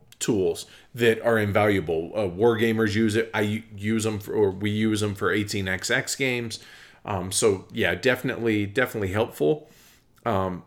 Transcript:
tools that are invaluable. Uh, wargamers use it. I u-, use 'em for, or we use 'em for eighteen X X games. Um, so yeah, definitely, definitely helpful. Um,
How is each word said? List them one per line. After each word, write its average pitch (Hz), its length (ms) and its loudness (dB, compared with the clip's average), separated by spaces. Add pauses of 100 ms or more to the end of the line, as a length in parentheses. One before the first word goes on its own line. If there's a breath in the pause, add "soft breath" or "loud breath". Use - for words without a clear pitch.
(180)
tools 92 480 0 (280 loud breath)
that 113 280 2
are 117 160 4
invaluable. 95 760 2
Uh, 107 60 -2
wargamers 110 760 2
use 110 220 2
it. 113 180 0
I 110 60 0
u-, 107 220 -2 (140)
use 107 300 -2
'em 107 140 -2
for, 101 140 -10
or 104 160 4
we 98 200 -4
use 107 320 0
'em 101 120 -2
for 98 180 -2
eighteen 101 340 -2
X 92 240 -4
X 127 240 -2
games. 123 460 -4 (440 loud breath)
Um, 95 280 -4
so 98 400 2
yeah, 95 220 0
definitely, 113 680 0
definitely 104 480 0
helpful. 147 560 0 (560 soft breath)
Um, 95 420 -2